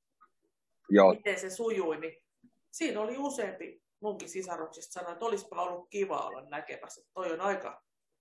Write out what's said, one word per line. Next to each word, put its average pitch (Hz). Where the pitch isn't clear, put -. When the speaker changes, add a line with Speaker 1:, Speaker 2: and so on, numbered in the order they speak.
Speaker 1:
Joo. 180
Speaker 2:
miten 196
se 190
sujui, 190
niin 160
siinä 233
oli 240
useampi 214
munkin 202
sisaruksista 170
sanoi, 175
että 170
olisipa 190
ollut 180
kiva 190
olla 139
näkemässä, -
että -
toi 175
on 160
aika 190